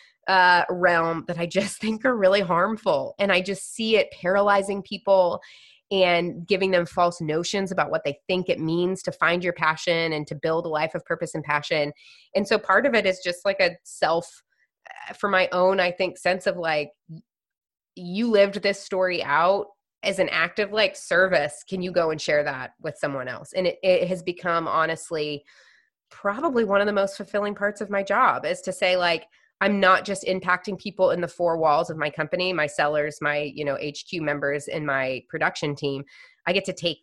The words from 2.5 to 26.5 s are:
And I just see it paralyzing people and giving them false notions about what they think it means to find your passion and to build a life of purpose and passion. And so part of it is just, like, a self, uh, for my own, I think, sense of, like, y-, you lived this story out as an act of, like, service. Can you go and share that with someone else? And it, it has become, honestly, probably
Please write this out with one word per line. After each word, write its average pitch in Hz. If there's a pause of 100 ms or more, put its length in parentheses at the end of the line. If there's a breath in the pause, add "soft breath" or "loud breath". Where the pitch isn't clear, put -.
And 196
I 180
just 185
see 220
it - (100)
paralyzing 202
people 190 (500 loud breath)
and 175
giving 190
them 175
false 175
notions 175
about 151
what 156
they 143
think 185
it 170
means 175
to 175
find 170
your 175
passion 160
and 151
to 160
build 160
a -
life 160
of 165
purpose 165
and 156
passion. 147 (400 soft breath)
And 202
so 214
part 214
of 262
it 202
is 185
just, 175
like, 196
a 180 (140)
self, - (640)
uh, 208
for 202
my 185
own, 185
I 180
think, 180
sense 185
of, 180
like, 151 (180)
y-, 160 (760)
you 185
lived 202
this 196
story 185
out 165 (340)
as 185
an 170
act 175
of, 202
like, 208
service. 180
Can 190
you 185
go 170
and 156
share 147
that 131
with 151
someone 135
else? 127
And 185
it, -
it 180
has 180
become, 170
honestly, 156 (680 soft breath)
probably 233